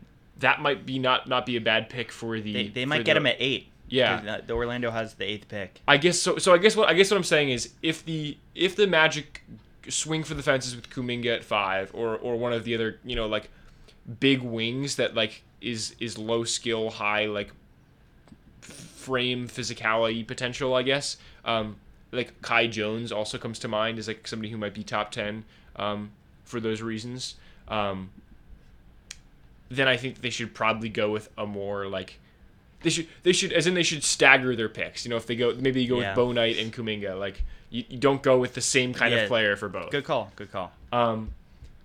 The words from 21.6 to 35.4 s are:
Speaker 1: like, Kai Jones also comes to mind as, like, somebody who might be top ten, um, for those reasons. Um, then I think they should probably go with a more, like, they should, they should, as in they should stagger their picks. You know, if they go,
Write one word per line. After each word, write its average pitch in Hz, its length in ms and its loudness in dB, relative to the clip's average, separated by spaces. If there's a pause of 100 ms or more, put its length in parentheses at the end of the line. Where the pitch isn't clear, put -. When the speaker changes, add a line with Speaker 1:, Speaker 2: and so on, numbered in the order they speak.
Speaker 1:
like, 123 300 -6
Kai 117 240 4
Jones 113 460 -4
also 107 260 -4
comes 113 220 -10
to 123 80 -6
mind 113 300 -2
as, 107 100 -10
like, - 180 -8
somebody 110 240 -8
who 117 60 -10
might 104 180 -6
be 104 80 -10
top 107 300 -4
ten, 107 320 -6 (320)
um, 104 340 -6 (340)
for - 140 -8
those 110 240 -4
reasons. 113 540 -8 (320)
Um, 98 420 -4 (1600)
then 135 180 2
I 127 100 4
think 120 240 -6
they 123 100 -4
should 113 220 -6
probably 110 360 0
go 107 240 0
with 107 160 -4 (100)
a 107 80 -6
more, 101 400 -6
like, 95 320 -8 (640)
they 165 80 2
should, 160 160 -2 (160)
they 180 100 6
should, 185 200 2
as 165 160 4
in 185 60 2
they 170 100 2
should 151 180 -2
stagger 131 540 6
their 110 120 0
picks. - 360 -8
You 120 60 -6
know, 117 60 0
if 113 100 -4
they 120 100 -2
go, 120 180 2